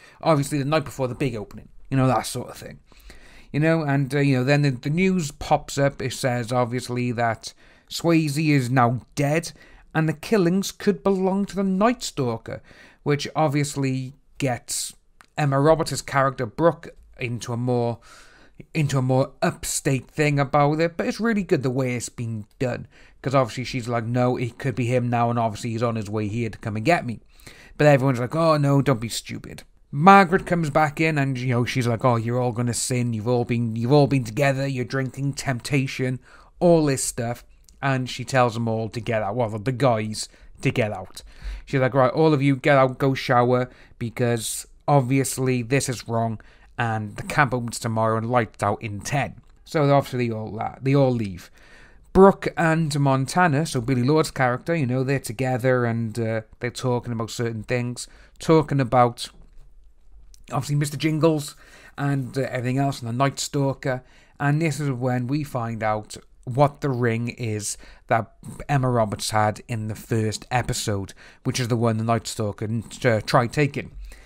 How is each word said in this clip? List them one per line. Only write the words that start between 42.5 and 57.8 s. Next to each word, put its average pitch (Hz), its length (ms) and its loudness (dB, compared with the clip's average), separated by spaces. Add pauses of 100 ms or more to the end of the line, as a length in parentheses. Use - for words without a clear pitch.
get 143 200 4
out, 131 220 4
go 135 160 2
shower, 123 560 2 (280)
because 120 680 -2 (200)
obviously 131 760 2
this 127 260 0
is 120 180 -6
wrong, 113 340 -2 (380)
and 110 380 -4
the - 80 -8
camp 127 280 0
opens 120 260 -4
tomorrow 113 380 0
and 113 140 -4
lights 123 320 0
out 104 180 0
in 101 200 -8
ten." 131 400 -4 (240)
So 143 280 2
obviously 127 360 0
they 113 60 -4
all, 110 260 -8
uh, 113 200 -6
they 135 140 0
all 139 160 4
leave. 104 400 -4 (640)
Brooke 185 440 6
and 160 440 0
Montana, 139 640 2
so 131 140 -4
Billy 123 240 0
Lord's 156 260 2
character, 127 440 -2
you 151 120 0
know, 127 160 0
they're 135 160 0
together 127 640 0
and, 117 340 -2
uh, 113 240 -2 (180)
they're 123 100 -6
talking 123 420 -4
about 113 180 -6
certain 113 340 -6
things, 123 420 -4 (320)